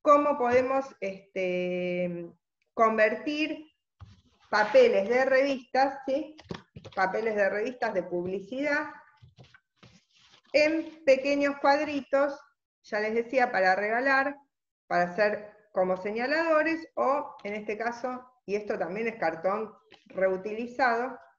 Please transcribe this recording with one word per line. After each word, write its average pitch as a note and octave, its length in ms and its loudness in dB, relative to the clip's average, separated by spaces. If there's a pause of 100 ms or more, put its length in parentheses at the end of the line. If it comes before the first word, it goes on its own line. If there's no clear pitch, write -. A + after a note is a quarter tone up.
cómo D4 380 4
podemos, B3+ 480 2 (140)
este, F3+ 1300 -4 (420)
convertir A#3 920 0 (840)
papeles G#3 600 4
de B3 160 2
revistas, C4+ 800 0
¿sí? D4 300 -4 (580)
Papeles G#3+ 400 0
de G3+ 160 2
revistas A3 440 -4
de F3+ 100 0
publicidad G3+ 840 -4 (1600)
en D#4 520 0
pequeños C#4 560 2
cuadritos, C#4+ 760 0 (440)
ya G#3 180 -6
les A3 140 -2
decía, A#3+ 360 0
para F#3 240 4
regalar, C4 640 0 (500)
para F3 240 2
hacer G#3 400 0 (220)
como F#3 240 2
señaladores, D4+ 1000 0
o C4 480 -2
en G3+ 120 -8
este G#3+ 220 -6
caso, A#3+ 480 -6 (220)
y F#3+ 80 -4
esto G#3 240 -4
también G3 300 -4
es A3 80 -8
cartón F#3 580 -2 (320)
reutilizado A3+ 1120 -2 (200)